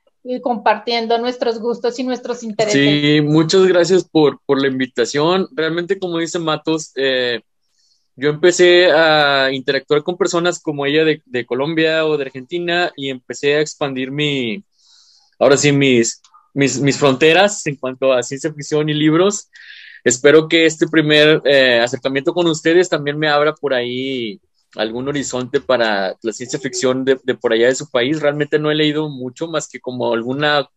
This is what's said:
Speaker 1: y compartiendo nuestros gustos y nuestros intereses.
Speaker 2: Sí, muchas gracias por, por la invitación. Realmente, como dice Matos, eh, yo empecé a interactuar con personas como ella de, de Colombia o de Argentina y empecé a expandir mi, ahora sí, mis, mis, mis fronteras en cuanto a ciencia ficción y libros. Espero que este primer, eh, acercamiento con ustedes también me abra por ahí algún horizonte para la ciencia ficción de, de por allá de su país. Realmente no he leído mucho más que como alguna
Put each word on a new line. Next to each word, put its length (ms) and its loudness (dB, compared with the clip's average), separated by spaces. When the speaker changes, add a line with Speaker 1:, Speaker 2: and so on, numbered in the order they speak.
Speaker 1:
y 180 -8
compartiendo 800 -2
nuestros 400 -4
gustos 400 -6
y 60 -4
nuestros 380 -8
intereses. 380 0
Speaker 2:
Sí, 400 2
muchas 460 4
gracias 380 2
por, 420 2
por 120 2
la 100 0
invitación. 840 -2
Realmente, 460 -4
como 180 -6
dice 220 -4
Matos, 580 -4
eh, 460 -2
yo 140 -2
empecé 640 4
a 580 4
interactuar 540 -2
con 120 -6
personas 460 -2
como 240 -6
ella 180 2
de, 220 0
de 180 -6
Colombia 640 0
o 100 0
de 100 -4
Argentina 680 -4
y 140 -8
empecé 460 -2
a 40 2
expandir 520 -6
mi, 500 -4
ahora 160 6
sí, 160 2
mis, 500 2
mis, 280 0
mis 160 0
fronteras 720 2
en 80 -6
cuanto 380 -2
a 100 2
ciencia 320 -8
ficción 340 -4
y 60 -2
libros. 560 2
Espero 420 4
que 180 2
este 220 0
primer, 580 2
eh, 360 4
acercamiento 520 -2
con 140 0
ustedes 420 2
también 300 -4
me 100 -2
abra 240 2
por 220 -4
ahí 640 -6
algún 320 -6
horizonte 520 -4
para 600 -2
la 100 -4
ciencia 280 -10
ficción 440 -2
de, 200 2
de 100 -4
por 180 -2
allá 140 4
de 80 2
su 160 -10
país. 320 -2
Realmente 380 -2
no 100 -2
he 60 -2
leído 320 -2
mucho 400 -10
más 200 -6
que 120 -18
como 320 -4
alguna 640 -2